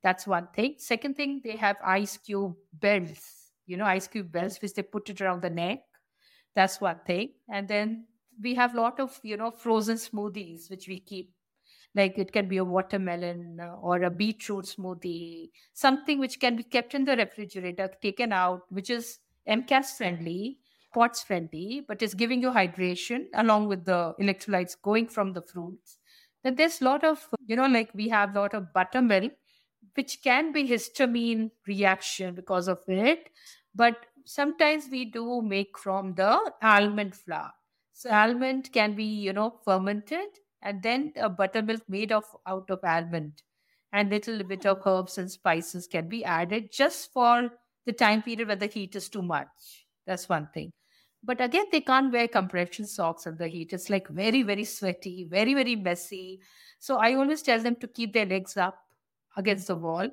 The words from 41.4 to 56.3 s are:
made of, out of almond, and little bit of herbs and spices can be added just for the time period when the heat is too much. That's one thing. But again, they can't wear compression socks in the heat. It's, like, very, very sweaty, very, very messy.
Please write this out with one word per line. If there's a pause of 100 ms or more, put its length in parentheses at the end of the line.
made
of, (200)
out
of
almond, (500)
and
little
bit
of
herbs
and
spices
can
be
added
just
for (360)
the
time
period
when
the
heat
is
too
much. (580)
That's
one
thing. (520)
But
again,
they
can't
wear
compression
socks
in
the
heat.
It's,
like,
very,
very
sweaty,
very,
very
messy. (360)